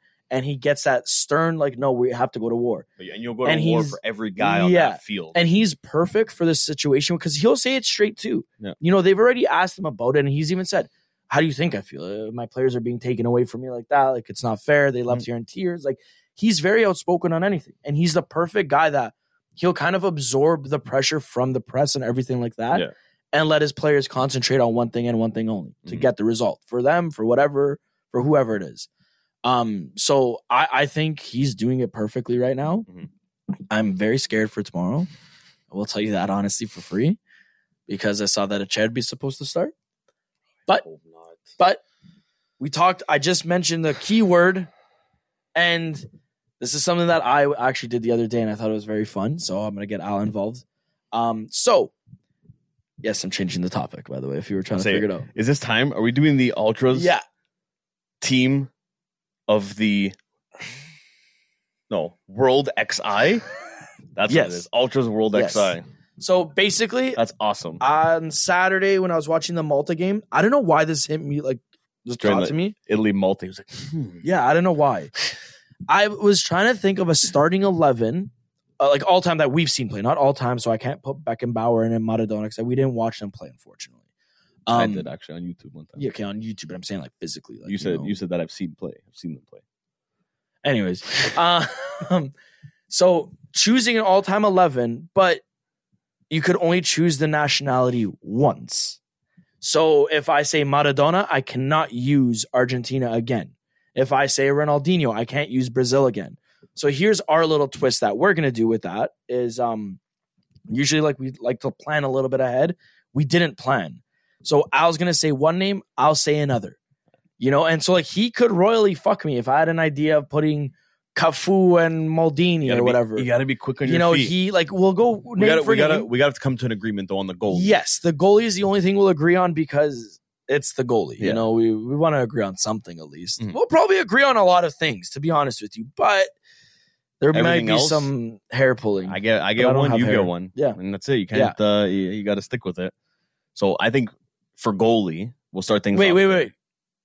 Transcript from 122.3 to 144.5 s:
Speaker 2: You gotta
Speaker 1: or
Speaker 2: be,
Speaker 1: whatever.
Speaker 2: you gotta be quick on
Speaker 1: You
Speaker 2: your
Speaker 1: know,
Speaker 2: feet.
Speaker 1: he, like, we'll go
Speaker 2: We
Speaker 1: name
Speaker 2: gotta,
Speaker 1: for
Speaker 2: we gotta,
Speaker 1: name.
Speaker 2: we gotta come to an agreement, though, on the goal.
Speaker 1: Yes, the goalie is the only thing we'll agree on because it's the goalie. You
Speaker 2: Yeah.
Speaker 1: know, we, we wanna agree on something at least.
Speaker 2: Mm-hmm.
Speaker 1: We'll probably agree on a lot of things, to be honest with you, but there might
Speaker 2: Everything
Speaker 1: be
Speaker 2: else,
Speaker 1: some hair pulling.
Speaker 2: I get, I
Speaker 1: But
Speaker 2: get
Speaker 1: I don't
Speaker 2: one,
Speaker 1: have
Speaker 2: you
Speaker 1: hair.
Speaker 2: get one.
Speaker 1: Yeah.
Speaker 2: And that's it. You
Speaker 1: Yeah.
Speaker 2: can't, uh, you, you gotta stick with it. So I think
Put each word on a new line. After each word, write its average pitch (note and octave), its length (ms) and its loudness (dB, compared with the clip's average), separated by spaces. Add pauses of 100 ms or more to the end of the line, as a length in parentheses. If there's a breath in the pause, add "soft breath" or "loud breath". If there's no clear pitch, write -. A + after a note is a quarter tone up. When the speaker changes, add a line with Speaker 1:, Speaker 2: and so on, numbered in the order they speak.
Speaker 2:
You C3+ 60 0
gotta A#2+ 120 2
Speaker 1:
or - 20 2
Speaker 2:
be, - 20 2
Speaker 1:
whatever. A#2+ 340 2
Speaker 2:
you B2+ 60 -2
gotta B2 200 2
be C3 120 -2
quick - 240 -8
on C3+ 80 0
Speaker 1:
You E3 60 2
Speaker 2:
your E3+ 40 2
Speaker 1:
know, E3+ 140 4
Speaker 2:
feet. C3+ 160 2
Speaker 1:
he, F#3 220 0
like, E3+ 200 0
we'll F#3+ 220 2
go A3 320 2
Speaker 2:
We A#3 140 -4
Speaker 1:
name - 100 4
Speaker 2:
gotta, D#3+ 140 4
Speaker 1:
for D3 80 2
Speaker 2:
we C#3+ 40 4
gotta, D3+ 220 4
Speaker 1:
name. G#3+ 100 -4
Speaker 2:
we A#2+ 120 0
gotta C#3 200 2
come C3 180 -2
to B2+ 80 -4
an A2 60 -2
agreement, G2+ 380 -6
though, G2 80 -2
on G2 100 -4
the F#2 60 -8
goal. F#2 260 0
Speaker 1:
Yes, F#3+ 400 2
the F3 140 0
goalie G3 300 4
is G#3+ 120 -2
the G3 80 -2
only G3 160 2
thing F#3+ 160 2
we'll G3 140 6
agree E3+ 260 2
on F3+ 180 2
because C#3+ 680 -2 (260)
it's C#3+ 260 0
the B2 120 -2
goalie. G#2+ 340 -2
You G2+ 80 -2
Speaker 2:
Yeah. G#2+ 60 0
Speaker 1:
know, A2+ 180 0
we, A2+ 240 2
we A#2+ 220 -6
wanna D3+ 240 2
agree A2+ 220 -2
on F#2+ 120 -6
something F#2 440 -6
at D#2 100 -18
least. F2 320 -10
Speaker 2:
Mm-hmm. A2 120 -6
Speaker 1:
We'll A4+ 120 -2
probably F#4+ 340 4
agree B3+ 240 2
on C4 140 4
a G3+ 80 4
lot F3+ 180 6
of D3+ 100 -2
things, A2+ 380 -4
to - 80 -10
be D3+ 120 -2
honest C#3+ 300 0
with G#2+ 140 -12
you, A2+ 120 -12 (100)
but G3 300 4 (920 soft breath)
there C#3+ 140 4
might D#3 60 2
Speaker 2:
Everything E3+ 260 2
Speaker 1:
be A2 80 0
Speaker 2:
else, C#3 160 2
Speaker 1:
some C#3 500 -2 (120)
hair C3 240 2
pulling. G2 340 -2
Speaker 2:
I F#2 100 -6
get, G#2+ 220 2
I F2+ 80 0
Speaker 1:
But G#2+ 80 0
Speaker 2:
get A#2+ 80 4
Speaker 1:
I B2 80 4
don't C3+ 60 2
Speaker 2:
one, C3+ 120 2
Speaker 1:
have A#2 80 2
Speaker 2:
you B2 60 2
Speaker 1:
hair. G#2+ 120 2
Speaker 2:
get G2 80 4
one. F2 300 -4
Speaker 1:
Yeah. C3 180 0
Speaker 2:
And F#2+ 200 -8
that's G2 160 -6
it. C#3 80 2
You F#2+ 120 -2
Speaker 1:
Yeah. A#2 240 2
Speaker 2:
can't, - 80 -8
uh, G#2 280 2
you, F#2+ 220 -2
you G#2 120 -8
gotta G2+ 180 -2
stick B2 220 -10
with F2+ 160 -8
it. F2+ 140 -8 (600)
So G2 280 0
I A2+ 80 2
think A#2 220 0 (440)